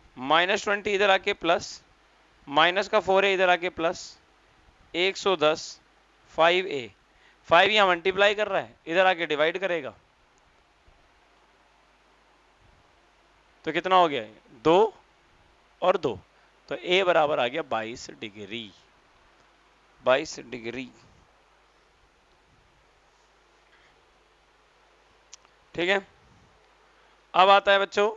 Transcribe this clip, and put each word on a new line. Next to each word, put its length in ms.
माइनस 460
ट्वेंटी 300
इधर 160
आके 240
प्लस, 480
माइनस 400
का 120
फ़ोर 260
ए 80
इधर 160
आके 200
प्लस, 320
एक 240
सौ 180
दस, 440
फ़ाइव 340
ए, 240
फ़ाइव 220
यहाँ 160
मल्टीप्लाई 480
कर 120
रहा 140
है, 140
इधर 180
आके 200
डिवाइड 320
करेगा, 360
तो 60
कितना 240
हो 120
गया? 160
दो 300
और 160
दो, 200
तो 60
ए 280
बराबर 360
आ 80
गया 140
बाईस 480
डिग्री, 480
बाईस 360
डिग्री, 500
ठीक 140
है। 160
अब 160
आता 220
है 80
बच्चों, 380